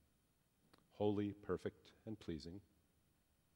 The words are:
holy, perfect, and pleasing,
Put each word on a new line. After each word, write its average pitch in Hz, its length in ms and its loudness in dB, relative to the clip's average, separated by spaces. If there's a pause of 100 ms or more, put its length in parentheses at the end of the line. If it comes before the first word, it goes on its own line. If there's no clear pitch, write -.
(920)
holy, 104 420 4
perfect, - 580 -4 (140)
and 110 120 -6
pleasing, 85 440 -8 (920)